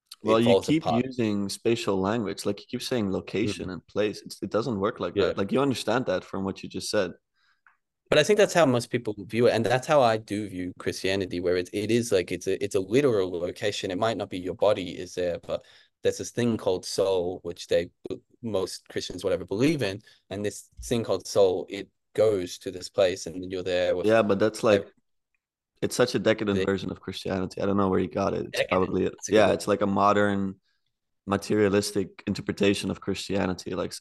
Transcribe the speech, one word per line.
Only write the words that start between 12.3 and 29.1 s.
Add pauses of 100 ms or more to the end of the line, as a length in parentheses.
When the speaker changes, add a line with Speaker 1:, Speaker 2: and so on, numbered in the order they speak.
Speaker 1:
it's
a,
it's
a
literal
location.
It
might
not
be
your
body
is
there,
but (380)
there's
this
thing
called
soul,
which
they, (520)
most
Christians,
whatever,
believe
in. (300)
And
this (140)
thing
called
soul,
it (260)
goes
to
this
place
and
you're
there
with
Speaker 2:
Yeah,
but
that's,
like,
Speaker 1:
ev- (880)
Speaker 2:
it's
such
a
decadent
Speaker 1:
the
Speaker 2:
version
of
Christianity.
I
don't
know
where
you
got
it.
It's
Speaker 1:
Decadent.
Speaker 2:
probably,